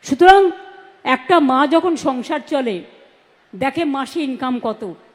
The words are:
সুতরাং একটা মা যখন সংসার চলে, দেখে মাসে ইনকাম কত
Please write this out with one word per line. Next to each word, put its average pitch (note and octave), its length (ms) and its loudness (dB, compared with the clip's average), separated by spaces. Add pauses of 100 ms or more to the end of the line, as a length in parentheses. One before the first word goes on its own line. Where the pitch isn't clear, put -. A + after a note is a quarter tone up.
সুতরাং F#4 340 6 (760)
একটা F4 200 0 (140)
মা B3+ 100 2 (140)
যখন E4+ 180 2 (140)
সংসার C4 360 -4 (100)
চলে, B3 240 -4 (760)
দেখে C4+ 320 -4
মাসে C4+ 340 -6 (100)
ইনকাম B3+ 260 -6 (120)
কত G#3+ 160 -6 (320)